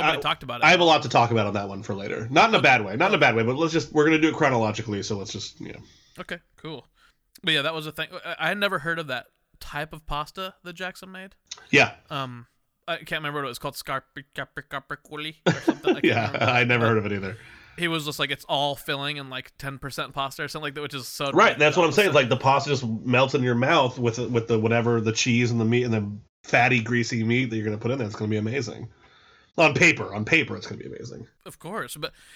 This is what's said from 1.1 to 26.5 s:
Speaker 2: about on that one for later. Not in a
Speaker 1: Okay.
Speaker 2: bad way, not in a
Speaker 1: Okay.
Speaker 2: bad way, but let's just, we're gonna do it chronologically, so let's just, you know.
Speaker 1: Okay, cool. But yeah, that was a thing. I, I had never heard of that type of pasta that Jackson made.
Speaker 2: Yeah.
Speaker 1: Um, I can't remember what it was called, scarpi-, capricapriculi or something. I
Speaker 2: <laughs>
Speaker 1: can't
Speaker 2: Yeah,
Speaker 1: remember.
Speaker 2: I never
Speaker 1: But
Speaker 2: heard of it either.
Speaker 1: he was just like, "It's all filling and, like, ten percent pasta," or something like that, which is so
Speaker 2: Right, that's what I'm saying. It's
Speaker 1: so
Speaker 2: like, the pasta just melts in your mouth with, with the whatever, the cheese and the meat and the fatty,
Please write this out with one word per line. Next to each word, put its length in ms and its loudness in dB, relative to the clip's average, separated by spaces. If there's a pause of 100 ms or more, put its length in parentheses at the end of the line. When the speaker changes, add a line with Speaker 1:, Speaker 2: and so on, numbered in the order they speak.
Speaker 2:
about 160 2
on 60 -4
that 160 -4
one 140 -10
for 120 -6
later. 360 -8
Not 180 6
in 60 2
a 20 4
Speaker 1:
Okay. 60 2
Speaker 2:
bad 220 6
way, 100 -6
not 120 2
in 60 2
a 40 2
Speaker 1:
Okay. 100 0
Speaker 2:
bad 80 4
way, 80 2
but 120 0
let's 180 0
just, 200 -2
we're 120 4
gonna 140 4
do 100 4
it 60 -2
chronologically, 680 0
so 140 -4
let's 140 -10
just, 300 -12
you 120 -14
know. 60 -18 (400)
Speaker 1:
Okay, 200 -10 (180)
cool. 300 -14 (560)
But 100 2
yeah, 80 2
that 120 -2
was 140 -6
a 40 -8
thing. 180 -8 (160)
I, 140 -8
I 100 -2
had 80 -2
never 220 0
heard 200 -4
of 80 -8
that 200 -8 (320)
type 340 -10
of 140 -18
pasta 560 -8
that 100 -14
Jackson 380 -12
made. 240 -18 (360)
Speaker 2:
Yeah. 200 4 (180)
Speaker 1:
Um, 380 -10 (400)
I 100 -6
can't 220 -6
remember 200 -4
what 60 -6
it 40 -6
was 100 -12
called, 160 -8
scarpi-, 480 -10 (100)
capricapriculi 1000 -12 (100)
or 80 2
something. 360 -2
I 40 4
Speaker 2:
<laughs> 80 -2
Speaker 1:
can't 40 0
Speaker 2:
Yeah, 260 2
Speaker 1:
remember. 140 0
Speaker 2:
I 180 4
never 220 4
Speaker 1:
But 40 4
Speaker 2:
heard 100 4
of 80 -4
it 60 -2
either. 240 -6 (400)
Speaker 1:
he 100 -4
was 180 -2
just 140 -8
like, 120 0
"It's 140 -8
all 300 0
filling 440 -6
and, 120 -12
like, 260 -12
ten 220 -10
percent 340 -10
pasta," 300 -6
or 40 -6
something 200 -10
like 80 -8
that, 80 -8
which 100 -8
is 140 -10
so 240 -4
Speaker 2:
Right, 280 4
that's 160 4
what 100 6
I'm 60 2
saying. 180 4
It's 60 0
Speaker 1:
so 60 10
Speaker 2:
like, 80 0
the 80 2
pasta 320 2
just 160 -2
melts 500 2
in 80 2
your 120 2
mouth 440 2
with, 200 0
with 280 0
the 120 2
whatever, 420 2
the 100 0
cheese 400 2
and 80 0
the 60 2
meat 180 2
and 100 0
the 160 -2 (340)
fatty, 360 4